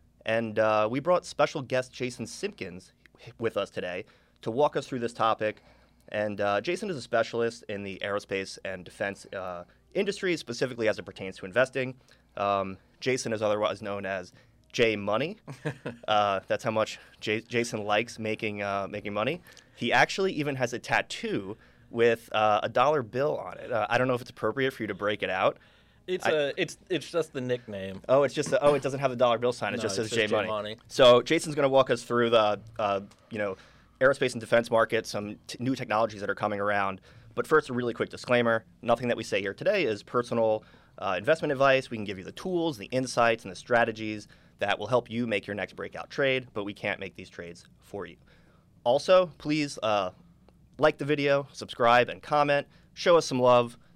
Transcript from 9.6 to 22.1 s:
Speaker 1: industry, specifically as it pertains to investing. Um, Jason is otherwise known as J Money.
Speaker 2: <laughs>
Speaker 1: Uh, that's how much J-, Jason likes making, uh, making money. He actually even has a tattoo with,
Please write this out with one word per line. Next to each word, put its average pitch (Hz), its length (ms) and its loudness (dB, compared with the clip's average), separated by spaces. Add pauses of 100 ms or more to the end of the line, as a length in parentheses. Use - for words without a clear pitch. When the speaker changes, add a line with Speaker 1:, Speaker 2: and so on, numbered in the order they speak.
Speaker 1:
industry, 190 420 -2
specifically 120 520 -2
as 101 100 0
it 95 60 -10
pertains 95 340 -12
to 101 80 -14
investing. 127 480 0 (420)
Um, 98 400 0 (240)
Jason 127 320 -2
is 107 80 -2
otherwise 104 400 0
known 101 240 -8
as 95 300 -6 (380)
J 113 240 4
Money. 110 420 -2 (260)
Speaker 2:
<laughs> 147 80 -6 (360)
Speaker 1:
Uh, 101 400 2
that's 107 160 -2
how 117 60 -2
much 110 280 -2 (220)
J-, 110 200 -2
Jason 117 440 -4
likes 107 340 0
making, 107 440 -4
uh, 98 280 -4
making 104 240 -8
money. 120 260 -2 (340)
He 120 160 -4
actually 156 440 2
even 143 220 -4
has 127 180 -2
a 113 40 -4
tattoo 110 800 -4 (320)
with, 117 440 2